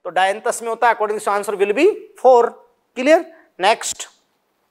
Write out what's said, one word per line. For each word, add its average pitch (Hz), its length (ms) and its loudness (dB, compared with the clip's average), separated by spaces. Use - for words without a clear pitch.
तो 180 60 -12
डायंथस 208 520 -4
में 233 60 -10
होता 226 200 0
है, 226 80 2
according 214 320 -4
to 202 60 -2
answer 202 260 -6
will 202 180 -2
be 320 80 4
four, 233 220 6
क्लियर। 311 380 0
नेक्स्ट - 480 -2